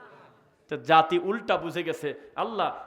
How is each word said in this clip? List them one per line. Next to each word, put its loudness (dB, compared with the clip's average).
তো -6
জাতি 4
উল্টা -2
বুঝে -6
গেছে। -8
আল্লাহ, -4